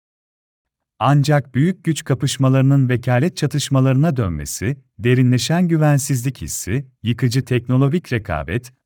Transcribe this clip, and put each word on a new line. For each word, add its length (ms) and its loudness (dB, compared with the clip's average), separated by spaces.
Ancak 560 2
büyük 280 0
güç 200 -4
kapışmalarının 840 2
vekalet 480 0
çatışmalarına 800 0
dönmesi, 600 -4
derinleşen 680 2
güvensizlik 760 0
hissi, 460 -6
yıkıcı 420 -2
teknolojik 680 0
rekabet, 600 -6